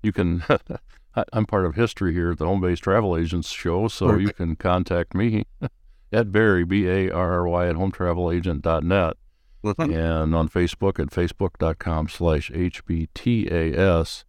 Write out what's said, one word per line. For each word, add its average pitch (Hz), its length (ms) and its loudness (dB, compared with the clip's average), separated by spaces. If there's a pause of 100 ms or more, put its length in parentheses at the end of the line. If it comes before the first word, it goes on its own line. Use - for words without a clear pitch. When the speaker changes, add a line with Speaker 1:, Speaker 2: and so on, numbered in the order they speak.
Speaker 1:
you 107 100 0
can, 87 340 0
<laughs> - 680 -2
I, 120 180 0
I'm 107 120 2
part 95 200 0
of 80 100 -2
history 101 380 0
here 85 180 0
at 80 60 -4
the 78 80 -2
Home 95 160 0
Base 90 180 0
Travel 98 380 2
Agents 82 320 -2
Show, 92 400 -2
so 87 220 0
you 92 160 2
Speaker 2:
Perfect. - 100 -4
Speaker 1:
can 82 180 -4
contact 90 580 0
me 110 320 0 (340)
<laughs> - 320 -20
at 110 200 0
Barry, 101 320 4
B 95 240 0
A 95 240 0
R 87 220 0
R 90 140 0
Y, 87 200 0
at 82 80 0
home 92 160 -2
travel 87 400 -2
agent 85 300 -2
dot 80 220 0
net. 87 340 0 (440)
Speaker 2:
Mm-hmm. 123 300 -2
Speaker 1:
And 80 420 0
on 80 140 2
Facebook 90 540 0
at 71 80 -2
facebook 87 500 -2
dot 82 200 0
com 80 280 -2
slash 80 460 0
H 87 320 -4
B 82 280 -4
T 117 380 0
A 82 260 0
S. 87 520 2